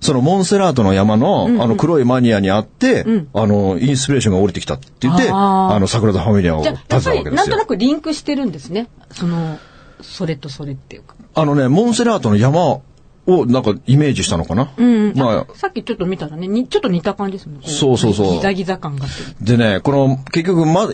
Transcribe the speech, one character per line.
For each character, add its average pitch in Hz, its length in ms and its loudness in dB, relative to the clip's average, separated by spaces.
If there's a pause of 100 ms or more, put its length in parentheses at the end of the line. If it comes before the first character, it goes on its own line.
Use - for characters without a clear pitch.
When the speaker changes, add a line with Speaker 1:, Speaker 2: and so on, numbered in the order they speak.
Speaker 1:
そ 151 140 0
の 123 80 2
モ 180 160 2
ン 185 80 0
セ 202 100 2
ラ 190 140 2
ー - 20 -4
ト 123 120 2
の 95 100 4
山 107 240 4
の、 147 260 2
Speaker 2:
う 220 60 0
ん 240 60 4
う - 20 0
ん。 - 40 0
Speaker 1:
あ 127 40 0
の 110 100 0
黒 156 240 2
い 120 60 2
マ - 140 2
ニ 117 120 4
ア 101 80 2
に 95 100 2
会 104 100 2
っ - 20 -6
て、 247 400 0
Speaker 2:
う 220 100 -2
ん。 165 220 -2
Speaker 1:
あ 107 120 2
の、 101 320 2
イ 127 120 0
ン 131 80 0
ス - 80 -4
ピ 139 60 0
レ 139 60 2
ー - 40 2
シ 113 60 2
ョ - 20 4
ン 92 60 2
が 95 40 2
降 104 60 4
り 87 80 0
て 85 60 -8
き - 40 -12
た - 120 -6
っ - 20 -14
て - 100 -20 (120)
言 247 120 0
っ 175 60 2
て、 247 120 2
Speaker 2:
あ 190 40 -2 (380)
ー。 - 20 2
Speaker 1:
あ 104 60 0
の、 95 60 2
サ 117 140 -2
グ 107 60 2
ラ 101 80 2
ダ・ 92 60 0
フ 98 100 -2
ァ - 20 4
ミ 101 100 4
リ 87 60 2
ア 80 80 0
を 76 60 -2
建 80 140 0
て - 20 -14 (100)
た - 80 0
わ - 60 2
け - 0 -
で - 0 -
す 523 60 -2
よ。 - 20 0
Speaker 2:
じ - 0 -
ゃ - 20 2
あ、 - 40 2
や - 40 -2
っ - 40 -10
ぱ - 60 -8
り 269 60 -2
な 381 80 2
ん 403 60 -2
と 440 80 0
な 440 80 -2
く 220 100 -2
リ 247 160 0
ン 311 80 -4
ク 311 140 -6
し - 80 -12
て 294 120 -4
る 262 120 -4
ん 175 60 -4
で 156 60 -14
す 147 120 -18
ね。 220 180 -6 (240)
そ 175 140 -8
の、 165 320 -4 (420)
そ - 240 -10
れ 160 120 -4
と 147 120 -16
そ 143 160 -14
れ 143 80 -10
っ 135 40 -10
て - 200 -20
い - 40 -20
う - 20 -20
か。 - 120 -20 (200)
Speaker 1:
あ 156 100 0
の 147 100 0
ね、 135 140 2
モ 175 160 4
ン 240 80 2
セ 233 140 0
ラ 214 100 2
ー - 40 -2
ト 117 100 0
の 104 60 4
山 139 260 2
を 139 200 0 (440)
な 131 340 4
ん - 20 -10
か 107 120 0 (120)
イ 135 120 4
メ 151 100 4
ー 127 60 0
ジ 92 100 -4
し - 60 -4
た 85 80 0
の 80 80 -4
か - 80 -4
な？ 131 240 0
Speaker 2:
う 233 40 2
ん 220 280 4
う - 20 -8
ん。 - 60 0
Speaker 1:
ま 131 80 2
あ。 107 140 0
Speaker 2:
あ、 - 140 -10
さ - 120 -6
っ 381 80 -6
き 220 80 -6
ち 233 100 -8
ょ - 20 -2
っ - 40 -8
と 180 80 -4
見 185 100 -4
た 165 100 -8
ら 151 120 -12
ね、 185 100 -8
に-、 240 200 -2
ち - 80 -6
ょ - 20 2
っ - 20 2
と 262 80 -4
似 175 140 -2
た 202 100 -2
感 202 140 -6
じ 190 100 -6
で - 40 -14
す - 100 -18
も 143 60 -16
ん - 20 -18
ね。 - 80 -20
こ 160 40 -8
う、 147 40 -4
Speaker 1:
そ 143 180 2
う 113 60 2
そ 117 100 2
う 101 60 2
そ 98 160 0
う。 - 60 2
Speaker 2:
ギ 80 40 -4
ザ 196 140 -2
ギ 185 100 -6
ザ 190 140 -6
感 143 180 -10
が 135 80 -8
あ 135 40 -8
っ - 20 -8
て。 - 460 -4
Speaker 1:
で - 20 2
ね、 110 220 2
こ 143 120 -2
の、 139 240 2 (160)
結 165 140 -2
局 170 180 2
ま、 175 300 2